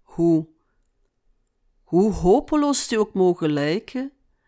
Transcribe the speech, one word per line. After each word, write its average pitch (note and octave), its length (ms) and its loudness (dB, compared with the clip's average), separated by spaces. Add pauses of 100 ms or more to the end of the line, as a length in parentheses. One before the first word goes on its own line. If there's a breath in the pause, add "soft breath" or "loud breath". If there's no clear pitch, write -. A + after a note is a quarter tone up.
hoe, E3 480 -2 (1300)
hoe G3 280 0
hopeloos C#4 760 0
die A3+ 120 -2
ook G#3+ 140 -2
mogen F3 380 0
lijken, F3 600 -6 (360)